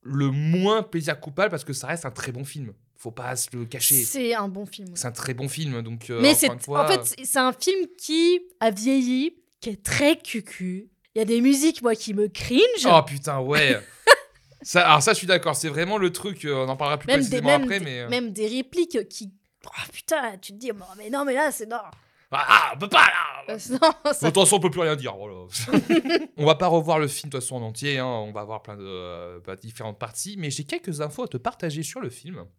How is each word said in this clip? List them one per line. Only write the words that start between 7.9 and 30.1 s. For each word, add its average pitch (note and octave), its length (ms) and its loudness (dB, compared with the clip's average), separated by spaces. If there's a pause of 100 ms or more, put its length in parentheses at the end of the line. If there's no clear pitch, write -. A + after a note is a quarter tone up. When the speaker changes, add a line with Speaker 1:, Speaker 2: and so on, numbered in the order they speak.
Speaker 2:
qui E4+ 440 2 (180)
a A3+ 100 4
vieilli, B3+ 680 0 (240)
qui - 80 -8
est G3+ 120 -10
très D4+ 360 2
cucu. F#3+ 720 -10 (260)
Il A3 40 -2
y - 20 2
a A3 40 2
des A#3 140 2
musiques, C#4 420 4
moi, A#3 140 2
qui A3 180 -8
me G#3 140 2
cringe. F#4+ 580 2
Speaker 1:
Oh E3 220 8
putain, C#3 320 -6
ouais. C3+ 400 2 (420)
Speaker 2:
<laughs> - 400 -20
Speaker 1:
Ça, F3 260 4
alors D3+ 160 10
ça, A3+ 100 4
je - 40 2
suis F3+ 100 -6
d'accord. E3+ 280 2
C'est D#3+ 140 -2
vraiment F3 280 -2
le F#3 140 2
truc, F3+ 340 -8
euh, C3+ 200 -2
on C3 40 -6
en C3+ 80 -4
parlera D3 200 -2
plus - 100 -10
Speaker 2:
Même C#4 140 4
des, B3+ 60 -2
Speaker 1:
précisément B3 220 0
Speaker 2:
même C#4+ 140 6
Speaker 1:
après, C#4+ 160 -2
Speaker 2:
des, C#4 60 -6
Speaker 1:
mais... C3 160 -6
Euh, A#2+ 80 -8
Speaker 2:
même A#3+ 220 -4
des G#3+ 160 -4
répliques C4 640 -4
qui, G3 240 -14 (320)
oh - 40 -18 (220)
putain, B3 500 -4
tu - 120 -16
te G3+ 40 -20
dis, A#3+ 140 -8
bon, G3 140 -10 (120)
mais G#3+ 120 -14
non, C#4 160 -2
mais C4+ 80 0
là, C#4 180 2
c'est A3 140 -8
non. A3+ 120 -8 (580)
Speaker 1:
Ah, - 120 0
ah, D#3 280 8
on C#3 40 -12
peut G3+ 100 -4
pas, - 160 6
là. D#3+ 480 -2
Speaker 2:
Euh, A3 100 -10
<laughs> - 60 -14
non, B3+ 80 -4 (360)
ça - 160 -2
Speaker 1:
De - 40 -4
toute D4 100 6
façon, G#3 120 6
on G3 60 4
peut F3 100 0
plus F3 80 -6
rien D#3 160 0
dire, B2 200 -8
voilà. G2 200 -14 (560)
<laughs> D#4+ 460 2
On D3 80 0
va D#3 100 6
pas F3+ 120 0
revoir E3 300 2
le D3+ 100 2
film, C#3 220 -8
de C3+ 80 -10
toute B2 60 -6
façon, C3 140 -8
en A#2+ 40 -8
entier, C3 380 -4
hein. B2+ 80 -4
On A2 240 -6
va G#2 120 -8
voir G#2 200 -10
plein G#2 140 -16
de, G2+ 80 -14
euh, F2+ 600 -12
bah, F#2+ 100 -12
différentes A2 440 -14
parties, A#2+ 380 -10